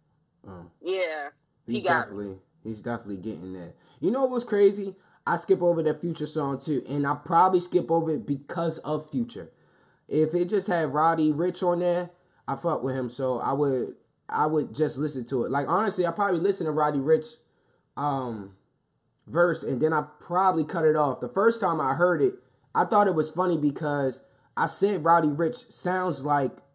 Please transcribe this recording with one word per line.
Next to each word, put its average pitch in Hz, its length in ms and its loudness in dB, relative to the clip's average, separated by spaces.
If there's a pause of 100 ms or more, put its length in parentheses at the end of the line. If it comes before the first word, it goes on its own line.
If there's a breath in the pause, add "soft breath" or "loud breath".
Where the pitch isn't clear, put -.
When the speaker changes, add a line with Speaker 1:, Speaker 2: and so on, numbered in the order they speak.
(460)
Speaker 1:
Oh. 87 200 -16 (140)
Speaker 2:
yeah, 160 500 -4 (360)
he 233 80 -4
Speaker 1:
He's 233 100 -4
Speaker 2:
got 165 280 0
me. 101 120 -8
Speaker 1:
definitely, 95 140 -10 (240)
he's 110 180 -10
definitely 104 360 -8
getting 92 380 -10
there. 85 180 -14 (260 soft breath)
You 165 140 0
know 269 140 0
what's 247 180 0
crazy? 202 500 2 (320 soft breath)
I 170 100 0
skip 185 260 2
over 170 200 4
that 151 180 0
Future 160 260 -4
song, 139 340 -4
too, 143 280 -2
and 143 180 -2
I 147 100 0
probably 180 440 4
skip - 300 0
over 160 220 2
it 127 140 -4
because - 520 -4
of 151 320 -6
Future. 107 400 -6 (560 soft breath)
If 156 280 2
it 175 140 2
just 196 200 0
had 160 240 0
Roddy 156 400 2
Ricch 170 340 -2
on 175 140 2
there, 175 300 0 (360 soft breath)
I 135 100 -4
fuck - 260 -2
with 131 120 -2
him, 127 160 -4
so 127 300 -2
I 110 120 -2
would, 135 420 0 (340)
I 147 180 0
would 151 280 -2
just 139 240 -2
listen 139 280 -4
to 123 180 -2
it. - 60 -4
Like, 135 180 -2
honestly, 180 380 0
I 170 60 0
probably 196 280 0
listened 180 260 0
to 151 60 -2
Roddy 147 260 0
Ricch, 156 380 2 (600)
um, 123 580 -4 (720)
verse, 165 360 2
and 120 180 -2
then 156 140 2
I 147 100 0 (160)
probably 175 440 2
cut 165 200 -4
it 156 120 4
off. 143 240 2
The 123 80 -6
first 226 320 2
time 170 200 0
I 135 140 0
heard 175 280 4
it, 131 120 4 (400 soft breath)
I 180 100 4
thought 202 240 4
it 175 60 2
was 160 140 0
funny 175 300 0
because 143 640 0 (360 soft breath)
I 139 100 0
said 190 380 0
Roddy 165 240 6
Ricch 156 440 -2
sounds 180 520 -2
like 143 280 0 (220)